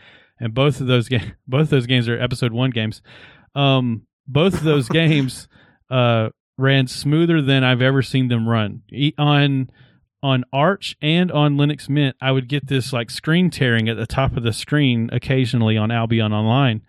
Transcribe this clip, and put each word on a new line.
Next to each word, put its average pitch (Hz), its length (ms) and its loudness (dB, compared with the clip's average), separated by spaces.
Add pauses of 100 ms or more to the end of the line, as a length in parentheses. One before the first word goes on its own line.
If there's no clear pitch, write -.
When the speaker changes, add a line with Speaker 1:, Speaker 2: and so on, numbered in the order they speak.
(400)
Speaker 1:
and 117 140 -6
both 135 280 0
of 127 60 -6
those 123 220 2
ga-, 117 260 -4
<laughs> - 120 -20
both 135 160 0
of 151 60 -2
those 127 180 2
games 123 200 0
are 120 140 -2
episode 123 320 -2
one 127 180 0
games. 110 300 -4 (540)
Um, 131 480 0 (240)
both 156 260 2
of 147 100 -4
those 147 260 2
Speaker 2:
<laughs> - 0 -
Speaker 1:
games, 151 580 0 (420)
uh, 117 400 2 (280)
ran 135 300 2
smoother 160 540 0
than 135 220 2
I've 127 180 2
ever 135 200 2
seen 127 260 0
them 117 200 0
run. 107 340 -2 (100)
E-, 143 260 -2
on, 143 520 0 (540)
on 131 200 0 (100)
Arch 165 480 -2
and 170 300 2
on 147 260 2
Linux 147 320 0
Mint, 139 320 0
I 131 100 0
would 131 160 -2
get 139 200 -6
this, 135 260 -2
like, 120 160 -4
screen 170 400 0
tearing 117 400 0
at 113 80 -4
the 110 100 -4
top - 300 -2
of 120 60 -4
the 113 100 0
screen 123 580 0
occasionally 120 680 0
on 110 140 0
Albion 113 420 0
Online. 110 560 2